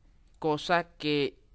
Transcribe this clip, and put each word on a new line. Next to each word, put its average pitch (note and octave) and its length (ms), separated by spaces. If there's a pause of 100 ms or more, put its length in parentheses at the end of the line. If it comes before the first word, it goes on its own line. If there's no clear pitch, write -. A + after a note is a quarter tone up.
(380)
Cosa E3 600
que D3 420 (160)